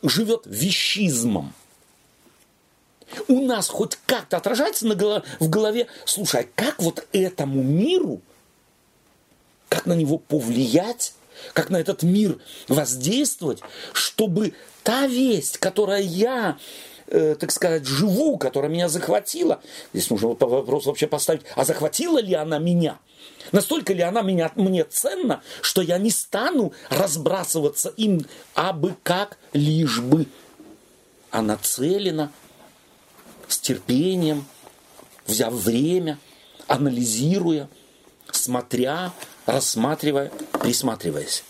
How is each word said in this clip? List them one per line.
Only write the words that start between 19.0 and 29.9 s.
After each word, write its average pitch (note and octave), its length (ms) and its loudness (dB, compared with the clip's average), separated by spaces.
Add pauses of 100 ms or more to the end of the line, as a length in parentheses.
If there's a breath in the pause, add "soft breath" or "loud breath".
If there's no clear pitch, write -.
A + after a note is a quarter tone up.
здесь - 160 -2
нужно A2 200 0
вот A#2 120 0
вопрос C3 440 2
вообще C#3+ 220 0
поставить, D3+ 340 0 (140 loud breath)
а C3 100 2
захватила B3 540 0
ли F#3+ 140 0
она D#3 260 0
меня? E3+ 380 2 (540 loud breath)
Настолько G3+ 420 0
ли F3 100 0
она F#3+ 180 0
меня, F3+ 340 2
мне F#3 300 2
ценна, C#4+ 560 -2 (200 loud breath)
что - 200 0
я F3 160 0
не G#3 140 2
стану A#3+ 600 0 (180 loud breath)
разбрасываться E3 1000 0
им G3+ 360 2 (300 loud breath)
абы F3 480 0
как, G3 340 -2 (140)
лишь D3 480 2